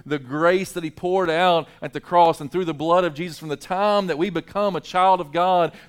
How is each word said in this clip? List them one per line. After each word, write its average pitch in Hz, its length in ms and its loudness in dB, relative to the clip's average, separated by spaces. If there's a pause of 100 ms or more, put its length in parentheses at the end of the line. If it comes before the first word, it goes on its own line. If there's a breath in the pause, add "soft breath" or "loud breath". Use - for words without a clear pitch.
the 143 140 -6
grace 165 540 0
that 175 100 -8
he 160 80 -6
poured 180 400 -2
out 170 380 2 (120)
at - 120 -12
the 147 80 -8
cross 170 400 2
and 143 100 -12
through 180 140 -2
the 165 100 -4
blood 165 300 2
of 160 100 -4
Jesus, 160 240 -10
from 160 120 -12
the 139 60 -4
time 202 520 -2
that 147 100 -4
we 185 100 0
become 190 460 -4
a 156 60 -4
child 185 400 2
of 147 100 -8
God 170 420 2 (160 loud breath)